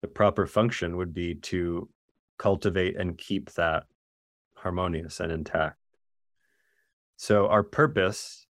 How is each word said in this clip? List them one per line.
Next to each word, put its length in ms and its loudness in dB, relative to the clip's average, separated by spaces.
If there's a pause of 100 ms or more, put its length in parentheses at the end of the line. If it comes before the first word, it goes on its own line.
the 60 -8
proper 380 2
function 520 0
would 160 -4
be 220 -4
to 520 -4 (500)
cultivate 580 0
and 200 -4
keep 360 -6
that 320 0 (720)
harmonious 640 -4
and 120 -4
intact. 460 -4 (1400)
So 300 4
our 160 6
purpose 920 0